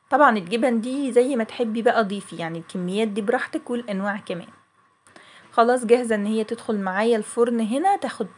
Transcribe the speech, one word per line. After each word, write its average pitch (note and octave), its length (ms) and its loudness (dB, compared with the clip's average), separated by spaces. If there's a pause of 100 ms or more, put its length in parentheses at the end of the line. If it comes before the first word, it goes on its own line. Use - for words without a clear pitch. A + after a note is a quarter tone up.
(100)
طبعًا C4 280 6
الجبن A3+ 420 0
دي C4 320 -4
زي B3+ 240 4
ما A3+ 80 0
تحبي A3+ 380 -4
بقى A3+ 220 4
ضيفي، F#3+ 320 -8
يعني E3 220 -8
الكميات F#3+ 500 -4
دي G#3 120 -6
براحتك B3 500 -4
والانواع G#3 460 -4
كمان. F3+ 300 -10 (1080)
خلاص B3 320 4
جاهزة A#3 300 4
ان G#3 120 -2
هي A3 180 -2
تدخل A3 340 -4
معايا G3+ 380 0
الفرن A#3 440 0
هنا، C#4+ 360 2
تاخد A#3+ 300 -6 (120)